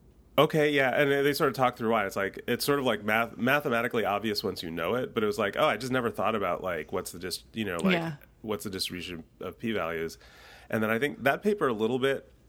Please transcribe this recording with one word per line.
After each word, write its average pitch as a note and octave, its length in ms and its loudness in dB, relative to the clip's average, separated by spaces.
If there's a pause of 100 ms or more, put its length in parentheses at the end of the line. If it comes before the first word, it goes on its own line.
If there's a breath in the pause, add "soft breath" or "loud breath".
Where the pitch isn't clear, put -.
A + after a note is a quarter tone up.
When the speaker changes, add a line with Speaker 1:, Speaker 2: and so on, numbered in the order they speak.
(360)
Speaker 1:
okay, D3+ 360 4
yeah." C3+ 280 2
And C#3+ 120 4
they, C#3 100 2
they C#3+ 120 4
sort C#3+ 160 2
of A#2+ 60 -6
talk B2+ 220 2
through A2+ 140 0
why. G#2+ 160 2
It's F#2+ 80 -6
like, G2 320 -4
it's A#2+ 180 -2
sort C#3+ 140 2
of, C3 60 -2
like, G#2+ 180 0
math-, A2+ 340 0
mathematically A#2+ 680 0
obvious G2+ 400 0
once F#2+ 200 -4
you E2+ 80 -6
know E2+ 240 -2
it, B2 180 -4
but A#2 80 0
it G#2+ 60 2
was G#2 100 -2
like, G2+ 220 0
"Oh, D#3 80 4
I A#2 100 0
just B2 140 -6
never B2 180 0
thought G#2 240 0
about, G2 300 -2
like, E2+ 280 -4
what's F2+ 200 -4
the F2+ 80 -14
dist-, F2 340 -8
you A2 120 -4
know, F2+ 120 -4
like, F3+ 160 2
Speaker 2:
Yeah. E3 200 -2 (280)
Speaker 1:
what's G#2+ 220 -6
the G#2+ 80 -8
distribution F2+ 540 -8 (160)
of F2+ 180 -10
p-values?" E2+ 580 -2 (540 loud breath)
And A2+ 100 2
then A2 80 0
I A2+ 80 2
think C#3+ 260 -2
that C#3 200 2
paper G3+ 240 2
a B2 60 2
little A2+ 260 0
bit C3 320 -2 (180)